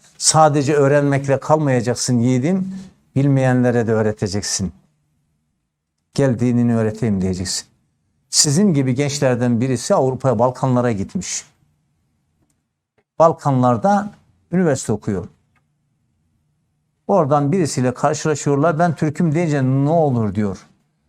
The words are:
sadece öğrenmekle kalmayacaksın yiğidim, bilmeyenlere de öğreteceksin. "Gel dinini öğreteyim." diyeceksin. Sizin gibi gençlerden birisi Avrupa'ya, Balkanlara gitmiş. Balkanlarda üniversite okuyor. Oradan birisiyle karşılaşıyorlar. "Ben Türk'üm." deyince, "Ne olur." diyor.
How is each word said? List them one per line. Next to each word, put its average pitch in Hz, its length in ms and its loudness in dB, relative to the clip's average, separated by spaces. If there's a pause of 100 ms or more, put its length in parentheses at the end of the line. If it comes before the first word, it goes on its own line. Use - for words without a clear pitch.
(180)
sadece 151 560 2
öğrenmekle 139 640 2
kalmayacaksın 127 800 0
yiğidim, 160 540 0 (420)
bilmeyenlere 127 720 2
de 113 60 0
öğreteceksin. 104 760 -4 (1400)
"Gel 127 260 0
dinini 120 360 0
öğreteyim." 110 460 -2
diyeceksin. 92 460 -6 (640)
Sizin 170 440 2
gibi 131 220 0
gençlerden 127 640 0
birisi 131 340 0
Avrupa'ya, 131 440 0
Balkanlara 123 520 0
gitmiş. 95 540 -6 (1700)
Balkanlarda 147 920 2 (400)
üniversite 165 420 0
okuyor. 98 340 -6 (1800)
Oradan 147 440 2
birisiyle 131 420 0
karşılaşıyorlar. 151 840 0
"Ben 170 160 0
Türk'üm." 156 400 -2
deyince, 151 280 0
"Ne 139 260 0
olur." 123 460 0
diyor. 101 320 -4 (420)